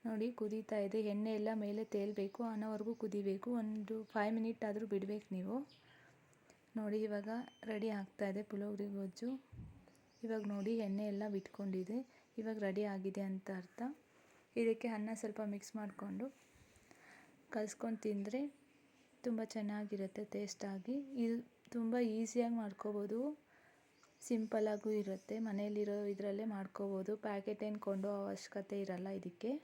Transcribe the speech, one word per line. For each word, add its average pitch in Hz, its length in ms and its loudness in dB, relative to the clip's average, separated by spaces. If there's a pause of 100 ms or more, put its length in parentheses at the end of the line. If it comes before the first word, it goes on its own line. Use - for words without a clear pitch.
ನೋಡಿ, 220 180 2 (140)
ಕುದೀತಾ 214 360 0 (100)
ಇದೆ, 202 120 2 (140)
ಎಣ್ಣೆ 214 260 2
ಎಲ್ಲ 214 140 2 (100)
ಮೇಲೆ 208 200 0 (100)
ತೇಲಬೇಕು, 202 480 0 (100)
ಅನ್ನೋವರೆಗೂ 214 500 0
ಕುದಿಬೇಕು. 196 480 0 (120)
ಒಂದು 214 340 -2 (180)
ಫೈವ್ 214 240 4
ಮಿನಿಟ್ 226 320 0
ಆದರೂ 214 240 0
ಬಿಡ್ಬೇಕು 202 340 0 (100)
ನೀವು. 190 200 0 (1200)
ನೋಡಿ, 214 280 2
ಇವಾಗ 208 220 0 (420)
ರೆಡಿ 214 260 0
ಆಗ್ತಾ 196 360 0
ಇದೆ 208 180 0
ಪುಳಿಯೋಗರೆ 202 360 -2 (120)
ಗೊಜ್ಜು. 196 320 -2 (960)
ಇವಾಗ 220 160 0 (100)
ನೋಡಿ, 202 220 2 (120)
ಎಣ್ಣೆ 202 260 2
ಎಲ್ಲ 202 120 0 (120)
ಬಿಟ್ಕೊಂಡಿದೆ, 190 600 -2 (440)
ಇವಾಗ 220 140 -2 (100)
ರೆಡಿ 196 180 2 (100)
ಆಗಿದೆ 196 360 -2
ಅಂತ 190 200 -4 (120)
ಅರ್ಥ. - 200 -10 (800)
ಇದಕ್ಕೆ 226 360 4
ಅನ್ನ 214 120 -2 (120)
ಸ್ವಲ್ಪ 214 180 -4 (140)
ಮಿಕ್ಸ್ - 260 -8
ಮಾಡಿಕೊಂಡು 202 480 -4 (1300)
ಕಲ್ಸ್ಕೊಂಡು 214 520 -2
ತಿಂದರೆ 208 340 0 (840)
ತುಂಬ 226 140 2 (160)
ಚೆನ್ನಾಗಿರುತ್ತೆ 208 680 -2 (120)
ಟೇಸ್ಟಾಗಿ. 202 640 -2 (280)
ಇದು 233 100 4 (400)
ತುಂಬ 233 200 2 (220)
ಈಸಿಯಾಗಿ 233 460 2
ಮಾಡ್ಕೋಬೋದು, 208 560 -2 (1080)
ಸಿಂಪಲ್ಲಾಗೂ 214 640 4 (120)
ಇರುತ್ತೆ. 196 340 -2 (120)
ಮನೆಯಲ್ಲಿರೋ 208 500 2 (140)
ಇದರಲ್ಲೇ 202 320 0 (100)
ಮಾಡ್ಕೋಬೋದು, 196 580 -2 (140)
ಪ್ಯಾಕೆಟ್ 208 420 -2
ಏನು 214 180 -2
ಕೊಂಡೋ 196 240 2 (120)
ಅವಶ್ಯಕತೆ 196 600 -4
ಇರಲ್ಲ 185 240 -2 (120)
ಇದಕ್ಕೆ. 202 300 -4 (120)